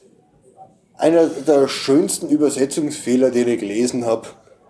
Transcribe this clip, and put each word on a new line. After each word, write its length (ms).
Einer 320
der 400
schönsten 640
Übersetzungsfehler, 1000
den 180
ich 120
gelesen 460
hab, 340